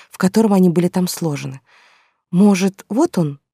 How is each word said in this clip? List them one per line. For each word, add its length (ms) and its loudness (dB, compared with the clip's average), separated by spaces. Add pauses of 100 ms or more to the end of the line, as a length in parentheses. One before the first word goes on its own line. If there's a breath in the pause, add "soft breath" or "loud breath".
в 80 -20
котором 340 2
они 200 4
были 160 0
там 200 -4
сложены. 540 -8 (680 soft breath)
Может, 580 2
вот 300 -2
он? 200 -4 (140)